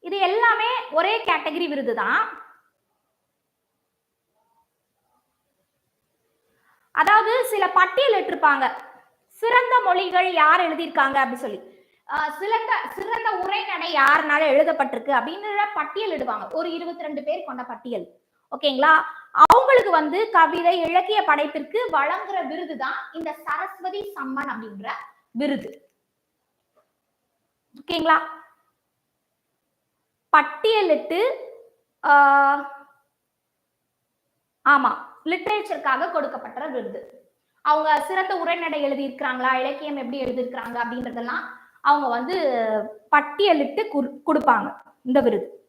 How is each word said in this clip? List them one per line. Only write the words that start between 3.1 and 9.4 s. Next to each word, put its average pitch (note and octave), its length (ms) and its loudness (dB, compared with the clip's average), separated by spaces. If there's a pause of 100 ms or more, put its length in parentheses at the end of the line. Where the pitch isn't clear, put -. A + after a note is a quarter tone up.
அதாவது G#4 380 6 (120)
சில G#4+ 240 0
பட்டியல் F#4+ 480 4
இட்டிருப்பாங்க, C#4+ 480 2 (760)